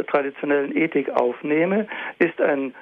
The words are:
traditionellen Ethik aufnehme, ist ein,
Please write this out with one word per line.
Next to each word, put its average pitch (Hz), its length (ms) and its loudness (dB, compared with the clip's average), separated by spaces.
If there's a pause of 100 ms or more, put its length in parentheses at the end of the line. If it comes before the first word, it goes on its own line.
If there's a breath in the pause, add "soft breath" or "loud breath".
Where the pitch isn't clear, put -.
traditionellen 143 680 0
Ethik 160 360 0
aufnehme, 156 760 0 (300 loud breath)
ist - 240 0
ein, 139 400 0